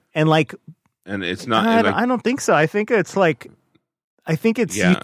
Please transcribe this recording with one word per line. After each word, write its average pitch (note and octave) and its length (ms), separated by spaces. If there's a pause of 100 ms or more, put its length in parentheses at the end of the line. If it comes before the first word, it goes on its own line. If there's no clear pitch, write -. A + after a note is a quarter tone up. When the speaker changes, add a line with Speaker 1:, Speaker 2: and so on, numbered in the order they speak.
(140)
Speaker 1:
And, D#3 140
like, D#3+ 260 (520)
Speaker 2:
And G2 180
it's F2+ 240
not, A#2 180
Speaker 1:
I, A3+ 160
Speaker 2:
like - 140
Speaker 1:
I A3 100
don't B3 180
think B3+ 180
so. G3+ 120
I D#3 140
think G#3+ 240
it's G3+ 240
like, F3 340 (760)
I E3 100
think A3+ 240
it's, F3+ 160
you G2+ 80
Speaker 2:
Yeah. F3+ 200